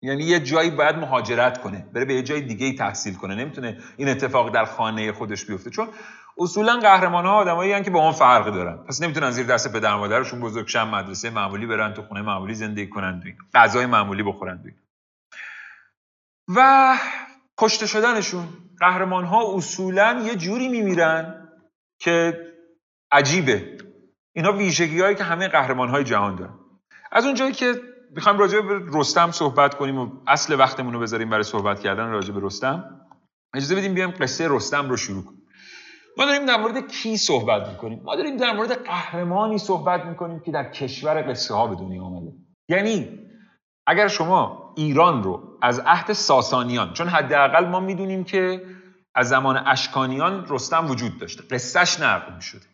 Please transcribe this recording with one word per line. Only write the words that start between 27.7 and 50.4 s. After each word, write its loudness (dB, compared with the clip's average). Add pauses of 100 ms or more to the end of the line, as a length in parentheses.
می‌خوایم 2
راجع 4
به -2 (180)
رستم 2
صحبت 2
کنیم -4
و -4 (160)
اصل 2
وقتمون 2
رو -4
بذاریم -2
برای 2
صحبت -2
کردن -2
راجع -4
به -4
رستم، -6 (540)
اجازه -2
بدیم -2
بیایم 0 (100)
قصهٔ -2
رستم 0
رو -2
شروع -8
کنیم. -20 (760)
ما 2
داریم 0
در 2
مورد -4
کی -6
صحبت 0
می‌کنیم؟ -12
ما -4
داریم -4
در 0
مورد -2
قهرمانی -4
صحبت -2
می‌کنیم -10
که -10
در -6
کشور -4
قصه -6
ها 2
به -4
دنیا -10
آمده. -12 (360)
یعنی -2 (640)
اگر 4
شما 0
ایران 4
رو -6
از 2
عهد 2
ساسانیان، 0
چون -4
حداقل 4
ما -2
می‌دونیم -4
که -2 (520)
از 2
زمان 2 (100)
اشکانیان 0